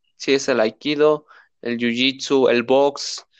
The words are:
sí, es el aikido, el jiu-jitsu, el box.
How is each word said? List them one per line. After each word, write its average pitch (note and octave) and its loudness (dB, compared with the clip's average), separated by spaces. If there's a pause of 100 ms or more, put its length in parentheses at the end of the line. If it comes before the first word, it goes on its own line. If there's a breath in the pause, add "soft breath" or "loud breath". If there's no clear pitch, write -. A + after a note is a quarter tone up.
(180)
sí, - -2
es C3+ -2
el B2+ 2
aikido, D3 0 (360 soft breath)
el A#2+ -6
jiu-jitsu, B2+ 0
el A#2+ 2
box. C#3 -2 (140 soft breath)